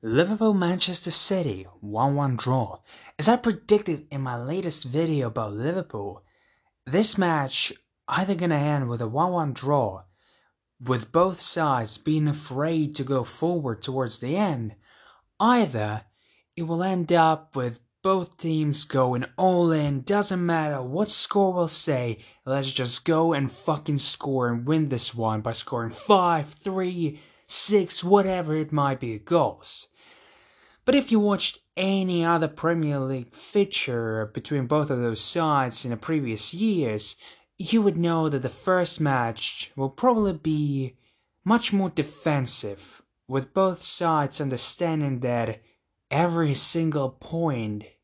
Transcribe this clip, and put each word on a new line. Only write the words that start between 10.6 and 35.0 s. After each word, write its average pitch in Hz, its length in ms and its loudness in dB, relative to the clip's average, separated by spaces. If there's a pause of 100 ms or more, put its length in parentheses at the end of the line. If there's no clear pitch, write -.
with 120 300 -2
both 180 300 2
sides 131 580 -2
being 156 300 0
afraid 147 680 -2
to 139 80 -4
go 127 220 0
forward 156 580 -2
towards 131 380 -4
the 135 160 -2
end, 127 400 -2 (640)
either 131 600 2 (520)
it 165 140 -6
will 170 160 0
end 180 280 0
up 160 440 4
with 123 240 -4 (200)
both 190 360 0
teams 156 480 0
going 127 420 2 (100)
all 175 360 4
in, 143 300 0
doesn't 196 440 0
matter 156 340 0
what 151 300 -2
score 196 420 2
will 175 140 2
say, 123 520 -2 (260)
let's 135 260 -2
just 127 340 -4
go 165 280 4
and 139 180 0
fucking 147 480 -2
score 131 520 -2
and 120 160 -2
win 156 200 2
this 123 300 -4
one 110 240 0
by 113 100 -4
scoring 117 400 -6
five, 170 560 4
three, 180 720 -4 (300)
six, - 560 0
whatever 185 500 4
it 156 160 -2
might 143 300 2
be, 113 180 -6
goals. - 720 -2 (960)
But 254 100 4
if 269 160 2
you 226 80 6
watched 208 400 0 (180)
any 185 480 0
other 165 220 2
Premier 151 540 0
League 131 340 -4
fixture 117 1000 -2
between 131 360 -4
both 151 200 2
of 131 120 0